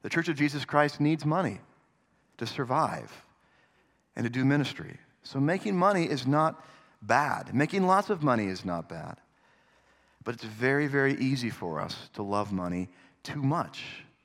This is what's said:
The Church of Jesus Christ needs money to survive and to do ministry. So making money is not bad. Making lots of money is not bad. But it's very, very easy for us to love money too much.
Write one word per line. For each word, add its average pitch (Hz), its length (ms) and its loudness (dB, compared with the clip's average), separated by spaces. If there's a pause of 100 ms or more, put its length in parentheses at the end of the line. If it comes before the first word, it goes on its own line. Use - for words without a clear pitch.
The 143 60 -6
Church 165 200 0
of 170 60 0
Jesus 143 300 0
Christ 147 340 2
needs 151 260 2
money 151 360 0 (760)
to 117 80 -4
survive 117 760 -2 (920)
and 113 100 -4
to 117 40 -2
do 131 160 0
ministry. - 540 0 (240)
So - 160 -6
making 185 360 0
money 180 320 4
is 127 200 -2
not 151 360 2 (380)
bad. 120 540 0
Making 165 320 2
lots 190 240 4
of 180 100 0
money 123 240 4
is 92 180 -6
not 85 260 -4
bad. 80 300 -12 (1040)
But 120 120 -4
it's 110 80 -16
very, 127 420 2
very 135 300 2
easy 127 340 0
for 82 300 -6
us - 340 -8
to - 80 -8
love 101 300 -2
money 90 380 -4 (340)
too - 180 -8
much. - 640 -4 (200)